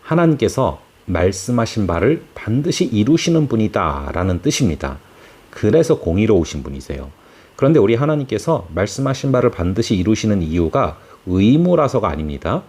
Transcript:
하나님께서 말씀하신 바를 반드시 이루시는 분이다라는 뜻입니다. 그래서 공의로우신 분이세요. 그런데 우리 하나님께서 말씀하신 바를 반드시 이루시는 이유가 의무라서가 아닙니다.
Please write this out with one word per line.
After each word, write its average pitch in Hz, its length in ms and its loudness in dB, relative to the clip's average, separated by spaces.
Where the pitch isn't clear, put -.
하나님께서 135 760 0
말씀하신 101 800 0
바를 95 380 0
반드시 143 500 -2
이루시는 151 640 2
분이다라는 90 960 -2
뜻입니다. 76 560 -2
그래서 117 480 2
공의로우신 87 680 0
분이세요. 69 460 -12
그런데 147 240 2
우리 110 160 4
하나님께서 135 800 -2
말씀하신 135 560 -4
바를 127 200 2
반드시 98 460 -2
이루시는 104 460 0
이유가 82 560 0
의무라서가 127 840 2
아닙니다. 76 600 -4